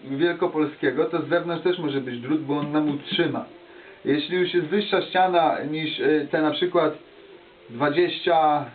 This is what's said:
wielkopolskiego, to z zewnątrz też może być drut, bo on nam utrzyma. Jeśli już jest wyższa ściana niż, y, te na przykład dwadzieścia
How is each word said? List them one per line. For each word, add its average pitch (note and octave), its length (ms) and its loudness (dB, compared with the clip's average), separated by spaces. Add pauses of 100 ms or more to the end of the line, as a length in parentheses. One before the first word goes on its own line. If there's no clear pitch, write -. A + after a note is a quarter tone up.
wielkopolskiego, D3+ 1000 0
to D#3+ 160 -2
z C3+ 80 -8
zewnątrz E3+ 340 0
też F3 160 2
może C#3 220 -2
być A#2+ 180 -6
drut, C#3+ 220 0
bo C#3 160 -2
on D3 140 -4
nam D3+ 180 2
utrzyma. C#3 560 -2 (600)
Jeśli D3 320 0
już F3 160 0
jest E3 140 0
wyższa F#3+ 340 0
ściana F3+ 560 2 (140)
niż, D#3 280 -4
y, D3 320 2
te D#3+ 100 0
na D3+ 100 2
przykład E3+ 460 0 (720)
dwadzieścia D3+ 1040 2